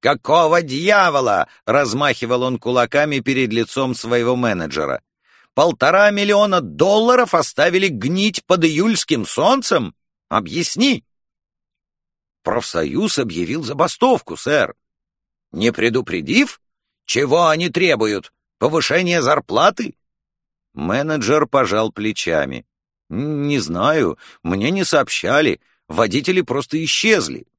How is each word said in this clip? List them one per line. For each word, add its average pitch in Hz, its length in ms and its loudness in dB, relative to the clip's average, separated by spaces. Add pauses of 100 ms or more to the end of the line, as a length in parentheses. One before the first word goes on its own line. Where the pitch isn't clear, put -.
«Какого 160 600 2
дьявола?» — 143 840 2 (180)
размахивал 123 800 0
он 127 160 -4
кулаками 135 600 0
перед 127 340 -2
лицом 123 420 -2
своего 120 400 0
менеджера. 80 680 -2 (520)
«Полтора 175 580 4
миллиона 202 480 2
долларов 208 720 2
оставили 175 540 2
гнить 180 580 -2
под 180 200 2
июльским 160 600 0
солнцем? 175 720 0 (320)
Объясни!» 113 800 -2 (1400)
Профсоюз 107 720 -2
объявил 104 440 -4
забастовку, 165 720 0
сэр. 143 380 0 (760)
«Не 104 200 0
предупредив? 117 880 -2 (460)
Чего 147 420 2
они 160 220 0
требуют? 110 640 -2 (240)
Повышение 165 640 0
зарплаты?» 143 760 0 (800)
Менеджер 139 720 -2
пожал 110 460 0
плечами. 80 720 -4 (460)
«Н-, 143 340 -6
не 143 140 0
знаю, 98 580 0 (240)
мне 98 300 -2
не 190 120 -2
сообщали, 139 800 0 (260)
водители 117 540 0
просто 151 420 -4
исчезли». 147 640 0 (120)